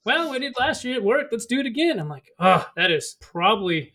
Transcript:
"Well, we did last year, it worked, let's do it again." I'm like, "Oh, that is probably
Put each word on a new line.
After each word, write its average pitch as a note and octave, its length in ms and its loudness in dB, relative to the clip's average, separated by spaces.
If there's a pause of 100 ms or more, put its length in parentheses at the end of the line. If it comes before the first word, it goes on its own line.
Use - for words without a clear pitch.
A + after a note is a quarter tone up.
"Well, D#4 260 0
we C4 80 -4
did C4+ 180 -6
last C4 280 -2
year, B3+ 100 -2
it A3 80 -2
worked, C#4 300 0
let's A3 120 -6
do B3+ 140 0
it C4+ 60 -2
again." C#4 340 0
I'm D3+ 100 -6
like, C#3 300 -16
"Oh, F3+ 260 4 (120)
that F3 120 2
is D3+ 300 -2
probably F3+ 760 0